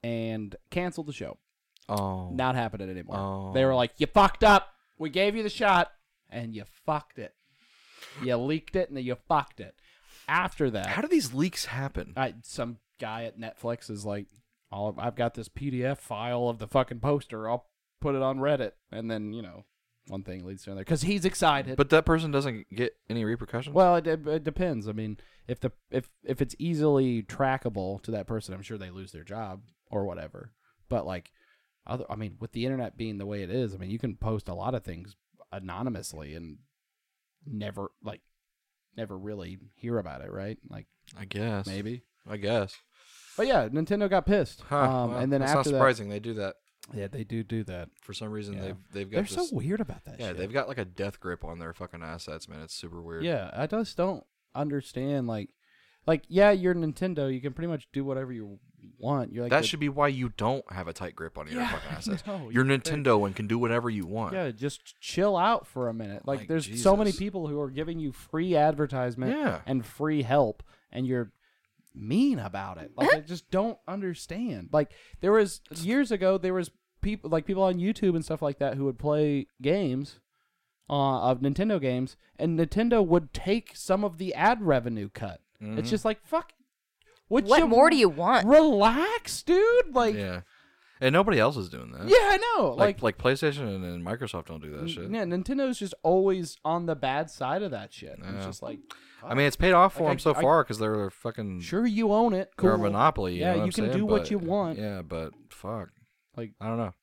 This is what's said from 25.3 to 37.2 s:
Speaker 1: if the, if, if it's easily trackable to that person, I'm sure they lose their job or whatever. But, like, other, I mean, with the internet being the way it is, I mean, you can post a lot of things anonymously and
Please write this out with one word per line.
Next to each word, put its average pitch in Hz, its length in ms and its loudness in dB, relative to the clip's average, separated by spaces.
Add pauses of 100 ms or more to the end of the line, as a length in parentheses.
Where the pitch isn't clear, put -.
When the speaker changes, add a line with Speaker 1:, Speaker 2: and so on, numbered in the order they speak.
Speaker 1:
if 123 120 -4
the, 127 140 -2 (160)
if, 127 200 -2 (140)
if - 180 -2
it's - 160 -4
easily 143 680 2
trackable 104 800 -2
to - 80 -8
that 104 160 -4
person, 107 260 -8
I'm 92 100 -12
sure 110 140 -12
they 95 140 -12
lose 95 200 -14
their 80 140 -18
job 98 360 -10 (280)
or 101 160 -2
whatever. 87 480 -10 (340)
But, 113 180 -2
like, 90 260 -8 (560)
other, 127 220 -8
I - 60 -6
mean, 107 240 -8
with 113 120 -12
the 117 140 -4
internet 127 300 -4
being 110 220 -8
the 98 80 -8
way 101 160 -6
it 90 80 -8
is, 113 240 -2
I 95 40 -12
mean, 92 120 -10
you 107 100 -6
can 117 160 -6
post 110 320 -4
a 92 60 -8
lot 101 220 -6
of 107 80 -6
things 92 320 -14 (360)
anonymously 90 840 -10
and 82 240 -16 (840)